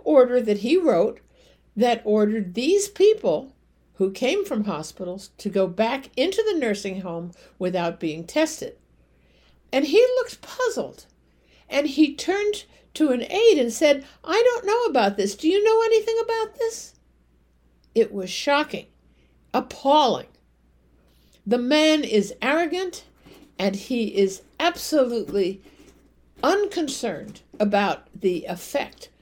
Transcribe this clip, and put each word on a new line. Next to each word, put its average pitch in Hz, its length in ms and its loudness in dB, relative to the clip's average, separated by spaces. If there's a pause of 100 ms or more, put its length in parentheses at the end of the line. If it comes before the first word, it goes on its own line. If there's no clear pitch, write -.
order 247 380 4
that 214 180 0
he 240 180 2
wrote 233 440 2 (560)
that 226 280 2
ordered 208 500 0
these 330 340 0
people 349 640 2 (420)
who 190 160 0
came 277 340 -2
from 214 200 -4
hospitals 180 720 -10
to - 100 -6
go 190 180 0
back 220 500 -4
into 370 260 0
the 415 160 0
nursing 202 440 -4
home 175 300 -10 (260)
without 175 420 -4
being 160 240 -6
tested. 302 520 -4 (960)
And 269 140 0
he 320 140 4 (160)
looked - 260 -6
puzzled, 226 640 -6 (600)
and 285 180 -2
he 285 280 2
turned 415 500 -4 (300)
to 302 160 2
an 247 120 -2
aide 415 360 4
and 233 140 0
said, 285 320 4 (180)
"I 403 200 0
don't 480 240 2
know 466 180 0
about 233 320 2
this. 202 180 -2
Do - 140 -2
you 392 140 2
know 440 200 4
anything 453 400 2
about 453 360 -4
this?" - 360 -6 (1000)
It 226 180 2
was 190 160 -6
shocking, 285 580 -2 (680)
appalling. 262 720 2 (1200)
The 233 120 0
man 302 460 2
is 202 380 0
arrogant, 339 640 -2 (540)
and 190 180 -2
he 226 400 -4
is 196 260 0 (180)
absolutely 240 1040 -2 (800)
unconcerned 277 1000 -2 (180)
about 202 500 0 (100)
the 180 280 -2
effect, - 640 -8 (140)